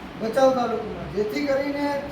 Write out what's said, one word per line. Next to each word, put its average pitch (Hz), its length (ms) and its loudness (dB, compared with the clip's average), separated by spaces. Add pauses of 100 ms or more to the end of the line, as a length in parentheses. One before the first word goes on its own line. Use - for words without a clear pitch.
(220)
ભચાઉ 254 320 6
તાલુકામાં, 214 600 -2
જેથી 220 320 -2
કરીને 285 640 0